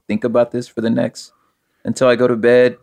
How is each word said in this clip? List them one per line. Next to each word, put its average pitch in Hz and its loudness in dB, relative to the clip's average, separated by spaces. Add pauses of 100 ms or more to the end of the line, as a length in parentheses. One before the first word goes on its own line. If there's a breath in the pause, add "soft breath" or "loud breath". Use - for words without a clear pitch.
think 107 -4
about 120 -2
this 123 -8
for - -12
the 113 -2
next, - -6 (520)
until 127 0
I 123 4
go 123 0
to 123 0
bed." 120 2